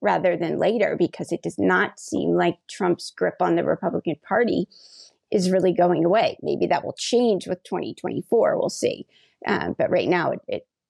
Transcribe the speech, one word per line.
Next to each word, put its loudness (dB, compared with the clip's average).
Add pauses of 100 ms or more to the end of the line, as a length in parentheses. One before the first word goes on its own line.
rather 2
than -2
later, 0
because -2
it -4
does -8
not 0
seem -2
like 2 (120)
Trump's -2
grip -2
on 2
the 0
Republican -2 (120)
Party 0 (640)
is 2
really 4
going 4
away. 2
Maybe -2
that -2
will -8
change 0
with -6
twenty -6
twenty-four. 0
We'll -2
see. -4 (400)
Um, -2
but -2
right 0
now, 0
it, -8
it -8 (220)